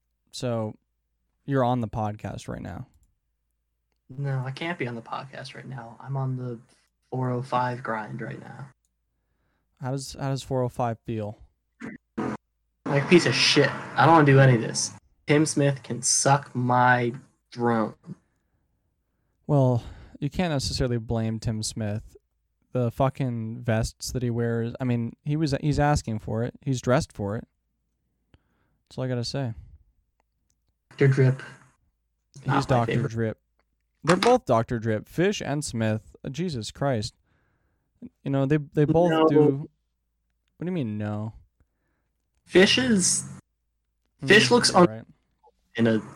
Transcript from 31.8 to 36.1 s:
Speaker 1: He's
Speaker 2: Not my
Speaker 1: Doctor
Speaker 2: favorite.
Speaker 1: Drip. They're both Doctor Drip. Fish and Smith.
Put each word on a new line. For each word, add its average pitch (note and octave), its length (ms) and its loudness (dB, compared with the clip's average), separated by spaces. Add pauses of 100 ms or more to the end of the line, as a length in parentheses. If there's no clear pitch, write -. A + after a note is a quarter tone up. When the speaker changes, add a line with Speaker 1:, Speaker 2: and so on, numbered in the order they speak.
Speaker 1:
He's - 80 -18
Speaker 2:
Not C#3 80 0 (160)
my C3 60 4
Speaker 1:
Doctor A#2 160 0
Speaker 2:
favorite. C3 180 -2
Speaker 1:
Drip. A2+ 280 -4 (680)
They're E3+ 120 4
both A#3 300 4
Doctor A2+ 320 2
Drip. G#2+ 300 -4
Fish G3 360 -2
and D3 200 -4
Smith. A2 500 -4 (100)